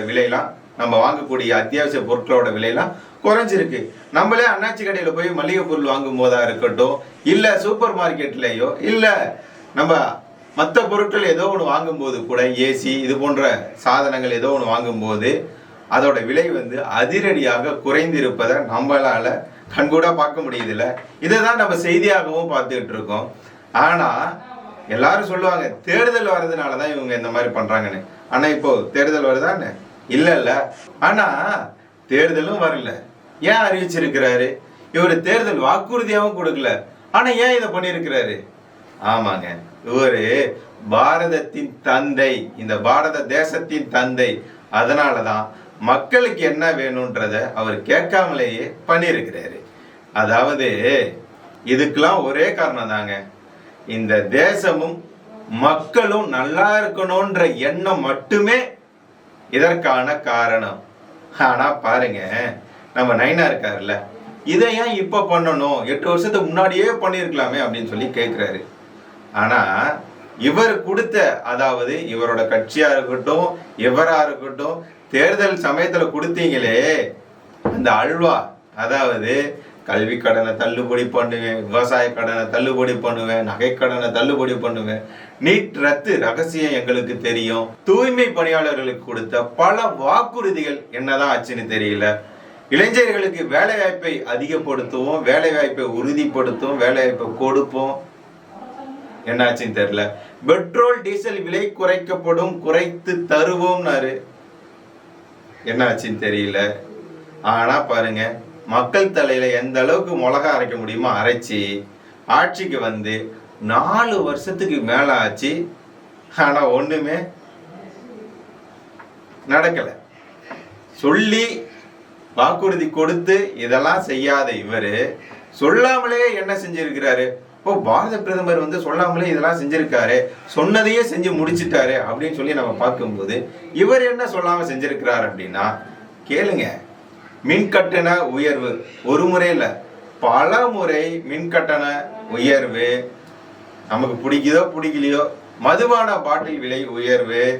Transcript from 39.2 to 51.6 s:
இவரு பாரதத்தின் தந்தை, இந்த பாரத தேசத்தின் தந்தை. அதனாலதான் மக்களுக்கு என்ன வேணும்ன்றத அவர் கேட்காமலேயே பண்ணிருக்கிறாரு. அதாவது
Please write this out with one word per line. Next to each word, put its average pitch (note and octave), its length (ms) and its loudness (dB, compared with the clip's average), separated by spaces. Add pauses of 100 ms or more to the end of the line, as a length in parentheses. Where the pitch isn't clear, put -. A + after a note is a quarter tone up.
இவரு A#2+ 400 2 (640)
பாரதத்தின் C#3+ 840 2 (100)
தந்தை, C3+ 760 0
இந்த G#2+ 220 -4
பாரத C#3+ 400 2
தேசத்தின் D3+ 720 -2
தந்தை. B2+ 400 0 (420)
அதனாலதான் A2 760 0 (340)
மக்களுக்கு G#3 640 2
என்ன D3+ 300 2
வேணும்ன்றத B2 800 -4
அவர் G#2+ 300 -4
கேட்காமலேயே D3+ 920 0 (140)
பண்ணிருக்கிறாரு. E3 680 -2 (560)
அதாவது B2 540 2 (1000)